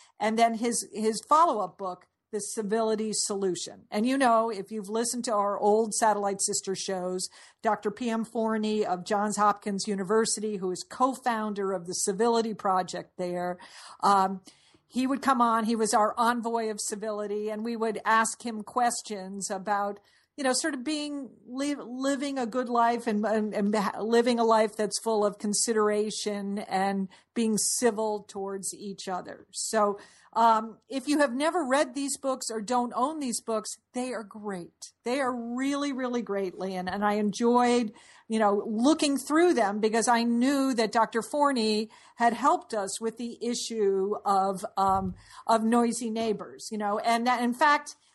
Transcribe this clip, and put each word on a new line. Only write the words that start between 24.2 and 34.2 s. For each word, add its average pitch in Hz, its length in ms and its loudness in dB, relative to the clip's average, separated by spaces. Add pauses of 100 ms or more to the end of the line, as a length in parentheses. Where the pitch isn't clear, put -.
a 233 60 2
life 220 320 4
that's 208 240 -2
full 214 260 0
of 202 120 -2
consideration 208 1200 -2
and 190 480 -2 (260)
being 220 240 0
civil 214 720 0
towards 196 460 -8
each 196 340 -12
other. - 440 -8
So, 208 460 0 (360)
um, 226 440 4 (100)
if 262 220 -6
you 294 100 2
have 285 140 4
never 311 320 0
read 262 280 2
these 277 240 -4
books 262 320 -4
or 220 120 -6
don't 240 340 -2
own 294 240 -2
these 254 220 -4
books, 220 300 -4 (220)
they 254 200 -6
are 220 100 -8